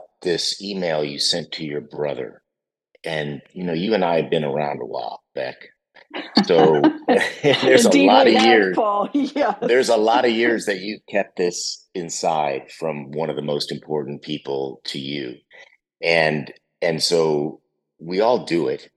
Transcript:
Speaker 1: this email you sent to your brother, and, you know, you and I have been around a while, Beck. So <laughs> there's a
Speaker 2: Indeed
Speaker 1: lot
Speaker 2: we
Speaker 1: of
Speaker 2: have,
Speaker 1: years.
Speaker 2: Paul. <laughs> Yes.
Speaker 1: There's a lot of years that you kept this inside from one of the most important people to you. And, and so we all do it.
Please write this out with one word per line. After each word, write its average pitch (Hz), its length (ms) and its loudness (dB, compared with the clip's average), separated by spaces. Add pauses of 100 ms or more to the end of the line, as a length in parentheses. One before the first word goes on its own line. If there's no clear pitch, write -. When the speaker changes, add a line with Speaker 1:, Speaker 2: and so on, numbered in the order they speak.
(220)
Speaker 1:
this - 400 -2
email 90 420 -4
you 71 160 -6
sent 82 340 -2
to 80 120 -10
your 73 160 -6
brother, 65 600 -8 (640)
and, 76 360 -6 (120)
you 92 100 -10
know, 87 100 -4
you 95 200 0
and 95 100 2
I 85 180 0
have 73 80 -6
been 80 160 0
around 71 360 -4
a 62 40 -10
while, 57 380 -10 (120)
Beck. 65 220 -8 (880)
So 78 360 6
<laughs> - 260 2 (360)
there's 131 420 4
a 104 40 6
Speaker 2:
Indeed 92 180 6
Speaker 1:
lot 107 180 8
Speaker 2:
we 110 100 6
Speaker 1:
of 110 60 4
Speaker 2:
have, 113 80 6
Speaker 1:
years. 98 260 4
Speaker 2:
Paul. - 340 0
<laughs> - 40 -16
Yes. 269 480 -2
Speaker 1:
There's 123 280 2
a 113 80 4
lot 117 280 2
of 120 60 4
years 117 340 0
that 98 140 -2
you 101 200 -10 (100)
kept - 280 -4
this - 560 -4
inside 80 800 -4
from 73 400 -8
one 78 180 -4
of 69 60 -6
the 69 60 -6
most 73 300 -6
important 73 500 -8
people 69 640 -8
to 71 140 -10
you. 67 360 -10 (680)
And, 78 520 0 (280)
and 82 220 -2
so 78 580 0 (380)
we 87 220 -6
all 117 240 2
do 82 220 0
it. 67 300 -6